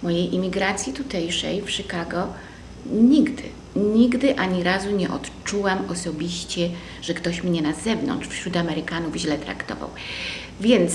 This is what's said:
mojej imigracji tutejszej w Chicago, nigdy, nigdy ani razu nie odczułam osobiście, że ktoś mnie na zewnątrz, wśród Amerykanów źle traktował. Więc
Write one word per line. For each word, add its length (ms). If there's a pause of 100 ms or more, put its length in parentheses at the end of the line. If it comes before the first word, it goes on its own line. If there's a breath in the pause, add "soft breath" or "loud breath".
mojej 320
imigracji 580
tutejszej 680
w 100
Chicago, 560 (580 loud breath)
nigdy, 580 (320)
nigdy 600
ani 260
razu 280
nie 200
odczułam 680 (120)
osobiście, 800 (320 loud breath)
że 120
ktoś 300
mnie 180
na 120
zewnątrz, 540
wśród 300
Amerykanów 580
źle 220
traktował. 520 (720 loud breath)
Więc 340